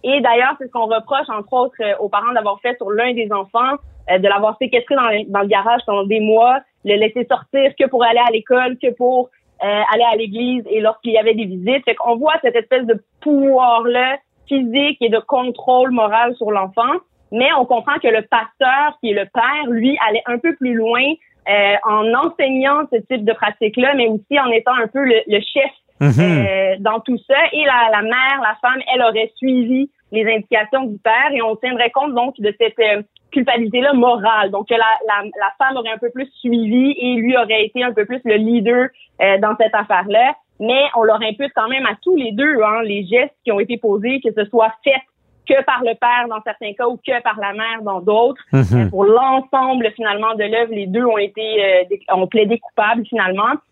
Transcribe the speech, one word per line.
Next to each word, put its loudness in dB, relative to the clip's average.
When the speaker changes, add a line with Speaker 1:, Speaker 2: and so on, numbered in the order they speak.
Speaker 1:
Et 0
d'ailleurs, 2
c'est -12
ce -16
qu'on -4
reproche, -4
entre -8
autres, 0
euh, -2
aux -6
parents -2
d'avoir -2
fait -4
sur -8
l'un -2
des -4
enfants, -2
euh, 2
de 2
l'avoir 0
séquestré -2
dans 2
le, -2
dans 0
le 0
garage 2
pendant -2
des 0
mois, 4
le 0
laisser 0
sortir 0
que 2
pour 0
aller 4
à 4
l'école, 0
que 0
pour, 0
euh, 0
aller 2
à 0
l'église -4
et 0
lorsqu'il -2
y 4
avait 4
des -4
visites. -4
Fait 0
qu'on -2
voit 2
cette 0
espèce 0
de 0
pouvoir-là 2
physique -2
et 0
de 2
contrôle 0
moral 0
sur -4
l'enfant. -2
Mais 0
on 2
comprend 0
que 2
le 0
pasteur, 0
qui -4
est 0
le -4
père, -2
lui, 0
allait 0
un -4
peu -2
plus -2
loin, 0
euh, 2
en 0
enseignant 0
ce 0
type -4
de 2
pratique-là, -2
mais 2
aussi -2
en 0
étant 0
un -2
peu -2
le, 4
le 0
chef, -2
Speaker 2:
Mhm. 4
Speaker 1:
euh, 2
dans 0
tout -4
ça. 4
Et -2
la, 4
la 2
mère, 0
la -2
femme, 0
elle 2
aurait 0
suivi 0
les -2
indications -2
du -8
père 2
et -2
on -2
tiendrait -2
compte -2
donc -2
de -2
cette, 0
euh, 0
culpabilité-là 0
morale. 2
Donc, -6
que 0
la, 2
la, -2
la -6
femme 0
aurait -6
un -8
peu -4
plus -8
suivi 0
et -2
lui 0
aurait 0
été -6
un -4
peu 0
plus -8
le 2
leader, 2
euh, 2
dans 0
cette 2
affaire-là. 0
Mais 0
on 2
leur 2
impute -6
quand -2
même -4
à -2
tous 0
les -4
deux, 0
hein, 0
les -6
gestes -2
qui -2
ont 0
été -4
posés, -2
que -4
ce -2
soit 2
fait 2
que 2
par -2
le -2
père 0
dans -8
certains -10
cas -4
ou -4
que -4
par -4
la -6
mère -8
dans -6
d'autres. 2
Speaker 2:
Mhm. 4
Speaker 1:
Euh, 2
pour 0
l'ensemble, 2
finalement, -4
de -4
l'œuvre, -2
les -6
deux -2
ont 0
été, -4
euh, 4
dé-, -4
ont 0
plaidé 0
coupables, -2
finalement. -2